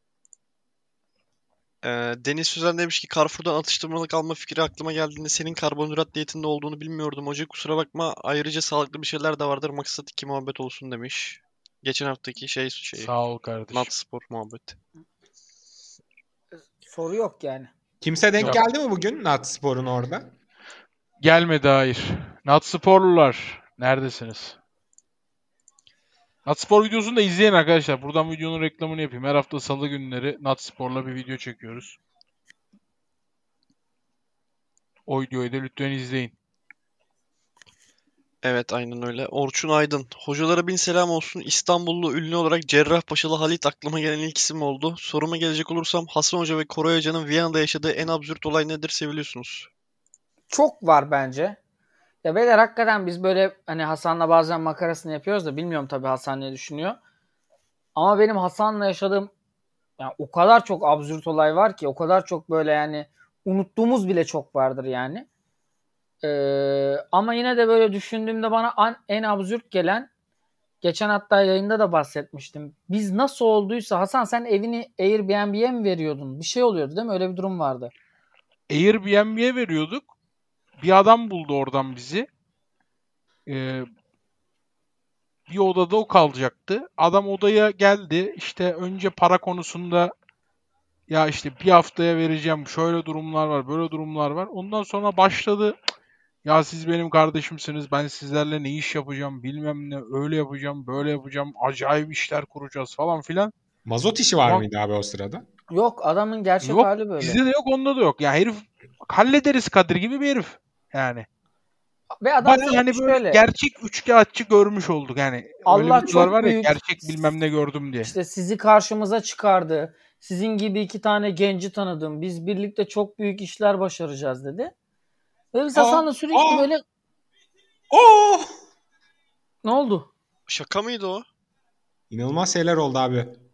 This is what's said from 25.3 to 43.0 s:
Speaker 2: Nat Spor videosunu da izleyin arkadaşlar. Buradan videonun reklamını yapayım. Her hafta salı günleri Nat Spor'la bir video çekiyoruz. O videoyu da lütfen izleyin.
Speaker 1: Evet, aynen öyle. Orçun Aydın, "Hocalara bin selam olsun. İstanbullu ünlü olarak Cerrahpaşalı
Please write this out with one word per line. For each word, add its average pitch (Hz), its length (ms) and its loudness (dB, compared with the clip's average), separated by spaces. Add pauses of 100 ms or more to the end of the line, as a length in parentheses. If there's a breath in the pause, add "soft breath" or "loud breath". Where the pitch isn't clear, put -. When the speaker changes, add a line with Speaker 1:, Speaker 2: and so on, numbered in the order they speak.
Speaker 2:
Nat 147 140 -2
Spor 208 260 6
videosunu 220 300 -2
da 226 60 4
izleyin 196 320 4
arkadaşlar. 151 480 4
Buradan 156 300 -2
videonun 160 300 -6
reklamını 160 400 -6
yapayım. 127 240 -8
Her 143 100 0
hafta 143 240 -2
salı 139 280 -6
günleri 135 540 -8
Nat 135 200 -4
Spor'la 131 460 -8
bir 127 80 -10
video 127 220 -10
çekiyoruz. 117 600 -16 (3000)
O 135 160 -4
videoyu 127 320 -6
da 135 40 -4
lütfen 135 340 -8
izleyin. 127 420 -6 (2000)
Speaker 1:
Evet, 123 300 -2
aynen 120 340 -8
öyle. 120 200 -8
Orçun 139 420 -4
Aydın, 147 360 0 (120)
"Hocalara 160 500 -2
bin 185 80 -4
selam 175 340 0
olsun. 165 300 -4
İstanbullu 175 800 -2
ünlü 165 180 -4
olarak 165 320 0
Cerrahpaşalı 156 680 2